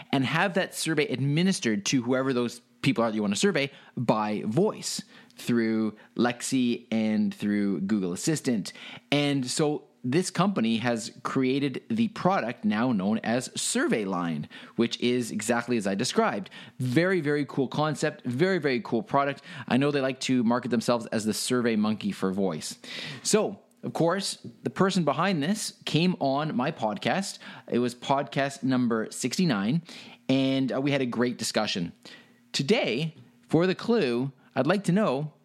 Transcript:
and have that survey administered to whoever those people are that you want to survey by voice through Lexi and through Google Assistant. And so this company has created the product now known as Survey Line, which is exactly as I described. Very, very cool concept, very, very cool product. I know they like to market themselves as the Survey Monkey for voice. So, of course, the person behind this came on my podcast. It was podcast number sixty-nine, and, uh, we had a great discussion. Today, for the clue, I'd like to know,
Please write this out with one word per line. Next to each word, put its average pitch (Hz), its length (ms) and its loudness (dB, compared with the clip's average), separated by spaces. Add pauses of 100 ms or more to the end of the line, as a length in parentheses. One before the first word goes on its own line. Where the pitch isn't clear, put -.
(120)
and 135 140 2
have 165 280 2
that 180 200 0
survey 151 320 0
administered 139 800 0
to 131 160 2
whoever 131 320 0
those 120 260 -2 (220)
people 123 200 2
are 117 80 2
that 107 60 -4
you 110 60 0
want 101 100 0
to 104 80 -2
survey 160 300 2 (260)
by 107 480 0
voice 160 580 -2 (340)
through 110 580 0 (220)
Lexi 120 760 0
and 107 420 0
through 101 460 0
Google 95 320 0
Assistant. - 600 -2 (380)
And 143 400 2
so 147 340 -2 (200)
this 156 260 0
company 123 460 2
has 117 340 -2 (120)
created 135 680 0
the 113 200 2
product 147 560 -2
now 110 280 2
known 104 320 2
as 120 260 -2 (100)
Survey 226 440 0
Line, 85 420 -4 (300)
which 113 240 0
is 120 320 0
exactly 117 460 0
as 101 80 -2
I 98 80 0
described. 127 560 0 (280)
Very, 165 440 2
very 147 240 0
cool 135 200 -2
concept, 151 600 -2
very, 170 320 2
very 135 220 0
cool 113 220 0
product. 139 380 0 (260)
I 123 120 2
know 143 120 4
they 143 120 0
like 131 180 -2
to 127 240 2
market 120 260 2
themselves 117 360 0
as 107 180 -2
the 107 100 0
Survey 120 400 0
Monkey 107 380 0
for 95 200 -2
voice. 92 460 -2 (440)
So, 170 360 0 (240)
of 123 120 -6
course, 175 440 0 (240)
the 123 80 -2
person 185 340 2
behind 151 380 2
this 202 300 -2 (140)
came 180 340 4
on 139 340 0
my 127 160 0
podcast. 120 680 -2 (300)
It - 100 0
was 120 160 0
podcast 139 680 -2
number 123 480 2
sixty-nine, 127 720 0 (460)
and, 135 420 2
uh, 131 120 -2
we 143 100 0
had 139 80 2
a 131 60 0
great 120 320 0
discussion. 104 540 -2 (600)
Today, 156 640 0 (320)
for 170 180 4
the 185 80 2
clue, 135 560 0 (240)
I'd 131 140 2
like 196 160 0
to 170 80 2
know, 151 400 2 (120)